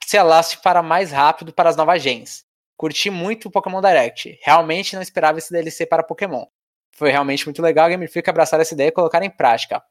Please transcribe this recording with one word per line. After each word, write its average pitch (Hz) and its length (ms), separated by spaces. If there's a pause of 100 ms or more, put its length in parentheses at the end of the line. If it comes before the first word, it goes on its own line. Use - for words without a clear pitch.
se - 100
alastre 165 460
para 175 220
mais 165 260
rápido 147 420
para 170 160
as 160 80
novas 160 240
gens. 127 440 (320)
Curti 156 340
muito 196 360
o 196 40
Pokémon 190 300
Direct. 151 600
Realmente 165 540
não 185 60
esperava 156 360
esse 165 140
D 175 60
L 160 120
C 165 160
para 160 160
Pokémon. 165 440 (500)
Foi 147 140
realmente 139 360
muito 151 160
legal 160 240
a - 40
Game 175 180
Freak - 200
abraçar 160 320
essa 160 140
ideia 143 140
e 160 40
colocar 170 300
em 196 80
prática. 117 500 (100)